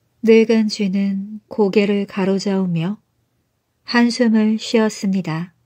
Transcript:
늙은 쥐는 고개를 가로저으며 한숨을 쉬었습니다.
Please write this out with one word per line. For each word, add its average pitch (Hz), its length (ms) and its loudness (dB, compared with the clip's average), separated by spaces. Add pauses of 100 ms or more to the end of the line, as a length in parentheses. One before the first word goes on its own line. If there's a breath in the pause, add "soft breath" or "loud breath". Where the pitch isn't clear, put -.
(240)
늙은 220 460 4
쥐는 196 800 -4
고개를 202 600 0
가로저으며 190 920 -2 (840)
한숨을 220 760 2
쉬었습니다. 190 960 -2 (120)